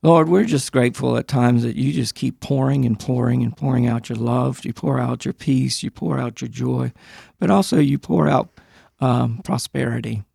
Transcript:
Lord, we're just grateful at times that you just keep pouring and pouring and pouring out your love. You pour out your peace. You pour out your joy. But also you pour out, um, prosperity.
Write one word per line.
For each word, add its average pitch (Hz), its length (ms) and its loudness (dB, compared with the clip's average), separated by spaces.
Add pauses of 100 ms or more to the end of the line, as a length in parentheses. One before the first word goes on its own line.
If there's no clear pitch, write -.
Lord, 160 280 6
we're 190 160 4
just 151 260 0
grateful 123 460 2
at 123 100 -4
times 123 360 4
that 117 120 -2
you 139 160 0
just 135 240 -2
keep - 240 -4
pouring 135 460 0
and 113 120 0
pouring 123 460 0
and 117 120 -2
pouring 127 300 0
out 117 220 -2
your 117 100 -6
love. 123 460 -2
You 120 80 -6
pour 135 260 -2
out 123 280 -4
your 127 80 -4
peace. 131 500 -2
You - 80 -6
pour - 260 -4
out 120 240 -6
your 123 60 -8
joy. 123 460 -4 (440)
But 185 140 -2
also 196 280 0
you 143 200 2
pour 160 300 0
out, 139 200 0 (520)
um, 123 420 0
prosperity. 117 800 -4 (120)